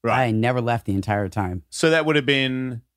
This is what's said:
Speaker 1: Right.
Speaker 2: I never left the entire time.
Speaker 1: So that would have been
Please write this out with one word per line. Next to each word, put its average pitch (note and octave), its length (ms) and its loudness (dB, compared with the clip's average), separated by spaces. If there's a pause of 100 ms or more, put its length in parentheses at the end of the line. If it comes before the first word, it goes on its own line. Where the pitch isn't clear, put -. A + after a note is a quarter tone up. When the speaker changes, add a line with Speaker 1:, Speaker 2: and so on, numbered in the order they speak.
Speaker 1:
Right. A#2 240 2
Speaker 2:
I A2 40 0
never A#2 300 2
left A#2 240 -2
the G2+ 80 -2
entire G2+ 360 0
time. F2+ 400 -4
Speaker 1:
So - 200 0
that D#3+ 160 2
would D3+ 120 2
have C#3 80 0
been C3 560 -2 (160)